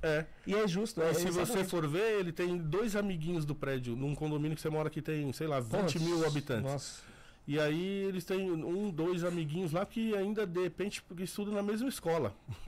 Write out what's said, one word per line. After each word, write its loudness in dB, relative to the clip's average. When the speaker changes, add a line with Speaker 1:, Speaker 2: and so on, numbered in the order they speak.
Speaker 1:
É. 2
Speaker 2:
E 2
é 4
justo, 0
Speaker 1:
E 4
Speaker 2:
é 4
Speaker 1:
se 2
você 2
Speaker 2:
exatamente. 2
Speaker 1:
for 2
ver, 2
ele 0
tem 0
dois 0
amiguinhos 0
do -2
prédio, -2
num 0
condomínio 0
que -8
você -2
mora 0
que -6
tem, -2
sei -4
lá, 0
Speaker 2:
Nossa, -2
Speaker 1:
vinte 2
mil 4
habitantes. 0
Speaker 2:
nossa. -6
Speaker 1:
E 0
aí 2
eles -2
têm 0
um, 0
dois 0
amiguinhos 0
lá 2
que 0
ainda, 0
de 0
repente, -4
porque -8
estudam -4
na 0
mesma 0
escola. 0